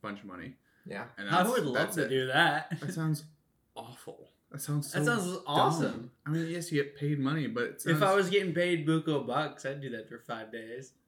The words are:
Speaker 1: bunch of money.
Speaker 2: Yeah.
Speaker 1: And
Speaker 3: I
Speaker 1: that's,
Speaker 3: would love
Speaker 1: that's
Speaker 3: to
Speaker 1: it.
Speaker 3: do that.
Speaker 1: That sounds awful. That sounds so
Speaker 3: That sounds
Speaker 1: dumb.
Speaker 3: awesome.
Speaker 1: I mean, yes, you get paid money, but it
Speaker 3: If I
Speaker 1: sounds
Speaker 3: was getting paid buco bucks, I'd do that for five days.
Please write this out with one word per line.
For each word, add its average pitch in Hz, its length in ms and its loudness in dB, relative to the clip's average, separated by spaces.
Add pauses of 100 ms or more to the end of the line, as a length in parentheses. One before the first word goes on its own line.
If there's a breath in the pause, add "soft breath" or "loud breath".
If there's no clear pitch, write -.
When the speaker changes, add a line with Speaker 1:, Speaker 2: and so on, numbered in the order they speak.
Speaker 1:
bunch 101 180 -8
of - 60 -18
money. 90 300 -14 (300 soft breath)
Speaker 2:
Yeah. 101 200 -8 (120)
Speaker 1:
And 101 120 -8
Speaker 3:
I 180 140 4
Speaker 1:
that's, 220 60 4
Speaker 3:
would 240 140 2
love 127 120 0
Speaker 1:
that's 170 200 0
Speaker 3:
to 160 120 0
Speaker 1:
it. - 20 -6
Speaker 3:
do 131 180 2
that. 151 540 2
Speaker 1:
That 151 120 -6
sounds 160 300 0 (500)
awful. - 540 -14 (240)
That 143 100 -10
sounds 147 300 -2
so 139 80 0
Speaker 3:
That 147 60 4
sounds 226 260 2
Speaker 1:
dumb. 185 160 -6
Speaker 3:
awesome. 143 640 2 (140)
Speaker 1:
I 147 60 -4
mean, 165 180 0
yes, 165 240 -4
you 143 100 4
get 143 140 -6
paid 147 220 0
money, 139 280 0
but 117 160 -2
it - 220 -6
Speaker 3:
If 165 120 4
I 196 100 6
Speaker 1:
sounds 190 100 6
Speaker 3:
was 185 120 4
getting 190 240 4
paid 175 320 2
buco 156 400 2
bucks, 139 400 -2
I'd 139 160 -4
do 135 100 -8
that 110 180 -10
for 117 100 -14
five 110 320 -8
days. 117 400 -12 (160)